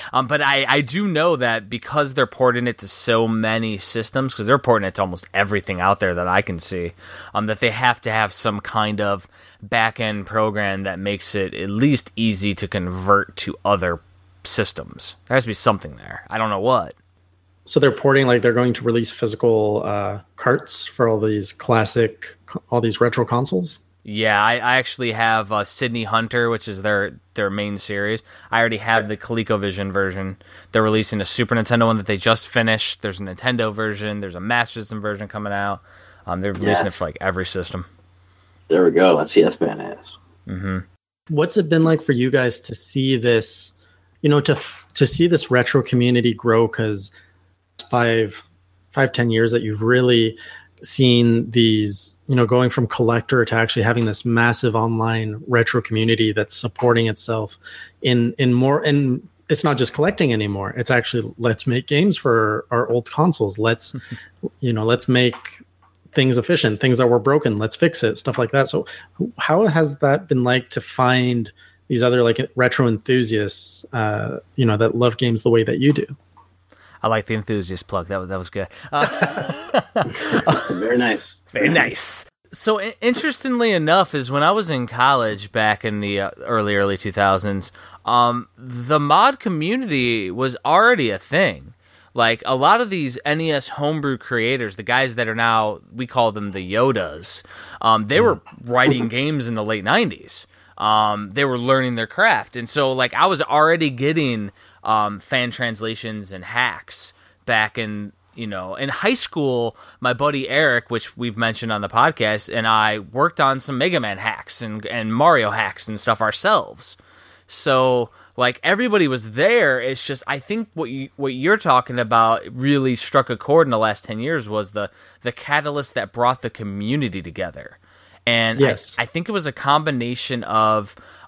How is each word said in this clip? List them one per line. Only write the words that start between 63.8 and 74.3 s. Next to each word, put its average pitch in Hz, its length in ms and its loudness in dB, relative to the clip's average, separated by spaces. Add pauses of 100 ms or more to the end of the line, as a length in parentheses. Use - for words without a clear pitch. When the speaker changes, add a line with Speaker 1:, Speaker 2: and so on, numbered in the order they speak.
Speaker 2:
<laughs> - 300 -12
you 120 140 0
know, 110 120 -2
let's 117 220 2
make 123 280 4 (760)
things 131 260 2
efficient, 120 440 0
things 127 160 4
that 123 100 4
were 120 120 4
broken, 131 400 2
let's 107 180 -2
fix 170 260 2
it, 107 140 0
stuff - 200 -4
like 120 140 0
that. 135 160 2
So - 180 -2 (520)
how 185 300 2
has 151 320 2
that 151 280 2
been 127 160 2
like 123 280 0
to - 100 -4
find 123 680 0 (380)
these 120 160 0
other, 123 200 4
like, 117 160 2 (160)
retro 127 320 2
enthusiasts, 110 1080 0
uh, 107 460 -4 (160)